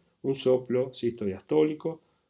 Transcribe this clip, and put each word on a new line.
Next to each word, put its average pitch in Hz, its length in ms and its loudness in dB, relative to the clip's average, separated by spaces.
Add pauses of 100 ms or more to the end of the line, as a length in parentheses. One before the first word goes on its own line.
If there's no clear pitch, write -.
(240)
un 135 120 -2
soplo 127 580 2
sistodiastólico 151 1080 -2 (300)